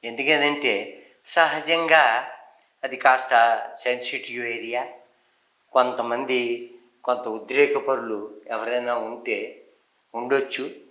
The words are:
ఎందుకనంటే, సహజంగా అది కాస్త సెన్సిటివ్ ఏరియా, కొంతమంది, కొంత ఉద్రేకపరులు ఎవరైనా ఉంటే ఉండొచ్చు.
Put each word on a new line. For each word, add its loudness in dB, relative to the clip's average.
ఎందుకనంటే, 0
సహజంగా 2
అది -6
కాస్త 4
సెన్సిటివ్ -6
ఏరియా, -6
కొంతమంది, 0
కొంత -2
ఉద్రేకపరులు 0
ఎవరైనా -2
ఉంటే -6
ఉండొచ్చు. -2